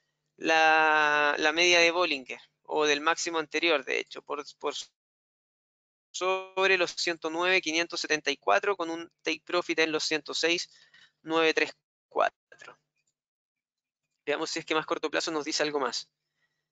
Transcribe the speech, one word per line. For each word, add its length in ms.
la, 1000
la 140
media 260
de 140
Bollinger 500
o 200
del 160
máximo 380
anterior, 480
de 120
hecho, 220
por, 240
por 160
sobre 640
los 140
ciento 400
nueve 320
quinientos 380
setenta 300
y 60
cuatro 400
con 140
un 200
take 240
profit 320
en 140
los 120
ciento 300
seis 340
nueve 320
tres 180
cuatro. 680
Veamos 240
si 80
es 80
que 80
más 100
corto 260
plazo 200
nos 160
dice 160
algo 180
más. 300